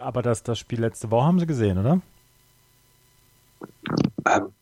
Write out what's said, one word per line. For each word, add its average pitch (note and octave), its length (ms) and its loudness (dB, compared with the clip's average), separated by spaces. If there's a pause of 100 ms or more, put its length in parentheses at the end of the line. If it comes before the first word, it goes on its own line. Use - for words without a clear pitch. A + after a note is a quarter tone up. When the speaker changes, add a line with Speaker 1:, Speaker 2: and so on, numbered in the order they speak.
Speaker 1:
Aber B2 220 -4
das, A#2 180 -2
das A2+ 160 -4
Spiel - 240 -6
letzte A2+ 300 -4
Woche A#2 140 4
haben F3 140 4
Sie E3+ 60 0
gesehen, A2+ 320 2
oder? C#3 240 2 (2250)
Speaker 2:
Ähm, - 240 0 (100)